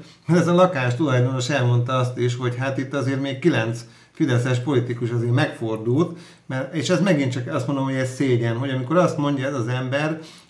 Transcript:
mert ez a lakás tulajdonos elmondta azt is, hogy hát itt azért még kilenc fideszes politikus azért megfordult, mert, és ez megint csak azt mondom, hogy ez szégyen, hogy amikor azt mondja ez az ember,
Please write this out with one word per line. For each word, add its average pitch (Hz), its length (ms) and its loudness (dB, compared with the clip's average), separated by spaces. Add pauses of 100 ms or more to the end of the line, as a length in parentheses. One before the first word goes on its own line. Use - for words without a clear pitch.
(260)
mert 165 140 4
ez 160 80 2
a 175 60 4
lakás 151 400 4
tulajdonos 131 560 0
elmondta 123 420 2
azt 123 260 0
is, 123 180 0
hogy 120 200 -2
hát 135 220 -2
itt 131 160 -6
azért 135 260 -2
még 139 180 -4
kilenc 120 460 2 (340)
fideszes 127 400 2
politikus 120 520 -2
azért 120 220 0
megfordult, 123 840 0 (280)
mert, 135 280 -6
és 147 140 -2
ez 180 120 2
megint 143 320 2
csak 123 140 -4
azt 156 200 -4
mondom, 135 180 -2
hogy 135 100 -2
ez 131 200 -4
szégyen, 117 420 0
hogy 135 140 -4
amikor 131 260 -2
azt 170 200 2
mondja 143 300 0
ez 147 80 -4
az 117 120 -2
ember, 139 540 -4 (300)